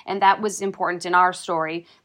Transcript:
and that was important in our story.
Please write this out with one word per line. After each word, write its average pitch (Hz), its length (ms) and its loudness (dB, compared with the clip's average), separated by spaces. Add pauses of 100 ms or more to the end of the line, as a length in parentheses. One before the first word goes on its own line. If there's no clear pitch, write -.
and 190 160 -6
that 196 180 4
was 202 220 -4
important 180 460 -4
in 175 80 0
our 180 180 6
story. 165 540 -4 (180)